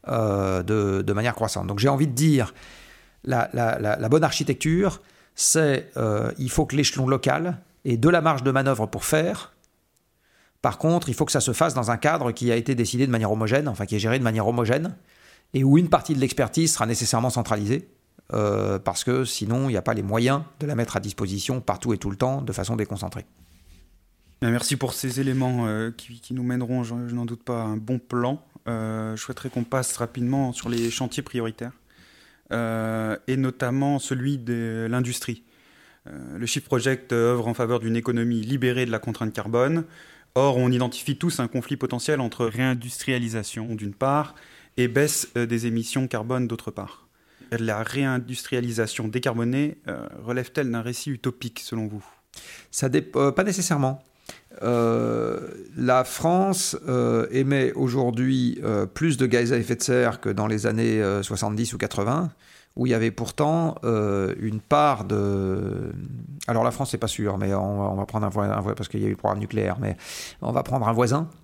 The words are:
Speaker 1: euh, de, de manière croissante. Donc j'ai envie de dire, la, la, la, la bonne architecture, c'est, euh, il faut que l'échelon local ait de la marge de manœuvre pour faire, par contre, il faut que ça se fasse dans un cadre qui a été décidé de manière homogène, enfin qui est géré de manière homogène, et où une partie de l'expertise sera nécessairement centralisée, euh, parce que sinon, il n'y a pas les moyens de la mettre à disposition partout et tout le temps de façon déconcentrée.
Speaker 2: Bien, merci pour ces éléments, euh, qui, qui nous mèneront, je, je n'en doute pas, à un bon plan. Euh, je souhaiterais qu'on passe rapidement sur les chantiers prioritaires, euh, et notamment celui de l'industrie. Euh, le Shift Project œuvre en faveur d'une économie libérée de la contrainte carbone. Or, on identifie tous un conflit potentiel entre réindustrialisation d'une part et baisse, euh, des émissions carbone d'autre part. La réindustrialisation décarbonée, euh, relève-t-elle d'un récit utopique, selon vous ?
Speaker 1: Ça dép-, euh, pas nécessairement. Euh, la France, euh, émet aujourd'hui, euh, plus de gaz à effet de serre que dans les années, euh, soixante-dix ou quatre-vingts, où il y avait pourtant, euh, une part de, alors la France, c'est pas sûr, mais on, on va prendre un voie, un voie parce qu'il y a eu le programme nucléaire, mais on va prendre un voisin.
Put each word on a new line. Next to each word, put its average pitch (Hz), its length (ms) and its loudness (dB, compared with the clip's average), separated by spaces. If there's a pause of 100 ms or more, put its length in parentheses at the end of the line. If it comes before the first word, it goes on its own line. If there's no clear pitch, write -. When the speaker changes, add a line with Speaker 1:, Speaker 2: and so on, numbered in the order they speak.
Speaker 1:
euh, 98 560 0
de, 101 380 0
de 98 120 0
manière 113 220 0
croissante. 101 320 -2
Donc 101 120 -4
j'ai 131 100 6
envie 139 180 2
de 123 60 -2
dire, 135 400 4 (720)
la, 123 260 0
la, 117 260 0
la, 107 200 0
la 113 100 -2
bonne 156 160 6
architecture, 165 760 0 (340)
c'est, 147 640 2
euh, 113 400 0
il 131 120 -4
faut - 160 2
que 135 120 -2
l'échelon 135 320 2
local 139 500 0 (240)
ait 120 140 2
de 117 100 6
la 170 140 6
marge 147 220 2
de 135 80 4
manœuvre 131 340 2
pour - 180 -8
faire, - 500 0 (1120)
par 120 160 0
contre, 165 300 2
il 117 40 -2
faut 151 120 0
que - 60 -4
ça 131 100 2
se 127 100 0
fasse 156 240 2
dans 120 160 0
un 113 60 2
cadre 147 340 0
qui 120 200 0
a 113 40 4
été 120 180 0
décidé 120 320 2
de 131 60 0
manière 110 200 2
homogène, 110 360 2
enfin 101 180 -2
qui 107 120 -2
est - 20 2
géré 113 180 2
de 127 60 0
manière 110 240 2
homogène, 120 480 0 (580)
et 135 120 2
où 139 120 10
une 175 120 6
partie 156 260 4
de 131 40 0
l'expertise 135 540 2
sera 110 140 0
nécessairement 120 420 2
centralisée, 113 600 0 (440)
euh, 101 460 0
parce - 240 -2
que 127 220 0
sinon, 120 420 -2
il 123 60 0
n'y 101 40 0
a 90 40 0
pas - 120 -2
les 104 80 -2
moyens 117 400 2 (200)
de 156 40 -4
la 147 100 -2
mettre 117 200 -2
à 101 60 0
disposition 104 580 -4
partout 113 340 -2
et 120 40 0
tout 101 120 -4
le 101 60 -4
temps 131 260 0
de 117 120 -6
façon 101 240 -4
déconcentrée. 98 480 -6 (1160)
Speaker 2:
Bien, 120 100 2
merci 120 260 0
pour 123 160 -2
ces 127 260 -4
éléments, 127 480 0
euh, 110 240 -2
qui, 117 300 -18
qui - 120 -10
nous 127 100 -4
mèneront, 123 400 -2
je, 117 120 -6 (140)
je 120 40 -4
n'en 120 120 -4
doute 117 180 -8
pas, 120 180 -4
à 110 40 -4
un 107 120 -2
bon 120 220 -2
plan. 123 420 -2 (280)
Euh, 110 480 -4
je - 40 -10
souhaiterais - 280 -10
qu'on 120 160 -4
passe 131 320 -2
rapidement 123 560 -2
sur - 160 -8
les 117 200 0
chantiers 127 340 -4
prioritaires, 117 500 -6 (800)
euh, 113 640 -2 (100)
et 131 80 0
notamment 135 640 0
celui 135 380 -2
de 117 520 -4
l'industrie. 120 540 -2 (640)
Euh, 67 300 -14
le 117 80 -6
Shift - 220 -4
Project 131 440 0
œuvre 117 380 2
en 120 40 0
faveur 117 280 0
d'une 113 160 0
économie 117 420 0
libérée 127 460 0
de 117 60 -4
la 110 80 0
contrainte 110 340 -4
carbone. 127 500 2 (520)
Or, 135 220 6
on 127 140 4
identifie 127 440 0
tous 170 240 0
un 120 80 0
conflit 123 300 -4
potentiel 131 420 -2
entre 120 280 -2
réindustrialisation 117 1300 -2
d'une 101 180 -6
part 143 400 0 (440)
et 123 100 4
baisse, 139 400 2 (100)
euh, 120 80 2
des 117 220 -2
émissions 117 400 0
carbone 120 400 -2
d'autre 117 240 -6
part. - 360 -12 (440)
La 113 320 -2
réindustrialisation 123 1200 -2
décarbonée, 127 680 0 (100)
euh, 57 200 -8 (160)
relève-t-elle 123 480 -4
d'un 117 100 -2
récit 120 300 -6
utopique, 123 520 -6
selon 113 220 -4
vous ? 104 180 -10 (680)
Speaker 1:
Ça 135 180 0
dép-, 147 260 0
euh, 139 160 4
pas 185 120 0
nécessairement. 156 600 0 (600)
Euh, 117 760 2 (380)
la 127 260 4
France, 185 720 2 (120)
euh, 120 420 2
émet 135 440 2
aujourd'hui, 127 880 2
euh, 104 240 0
plus 151 300 0
de 127 100 2
gaz 117 260 2
à 123 40 2
effet 117 180 0
de - 80 -4
serre 123 360 2
que 107 100 -4
dans 104 180 0
les 107 180 0
années, 110 340 2
euh, 101 220 2
soixante-dix 107 520 -2
ou - 40 -8
quatre-vingts, 131 540 0 (440)
où 123 120 0
il - 20 2
y 117 60 4
avait 113 160 2
pourtant, 151 720 0
euh, 104 560 2
une 107 200 -4
part 143 460 2
de, 98 840 0 (560)
alors 117 160 2
la 120 80 2
France, 135 180 -4
c'est - 80 -4
pas 113 100 -2
sûr, 104 300 -2
mais 98 160 0
on, 98 380 0
on 95 40 -2
va 98 120 -2
prendre 107 180 -2
un 101 40 0
voie, 101 160 0
un 104 160 0
voie 104 120 -2
parce 104 160 -6
qu'il 104 100 -4
y 104 40 0
a 107 40 0
eu 104 40 0
le 101 40 -2
programme 104 220 0
nucléaire, 104 420 -2
mais 104 160 -2 (460)
on 113 100 -2
va 131 120 2
prendre 120 240 0
un 117 60 2
voisin. 123 360 2 (140)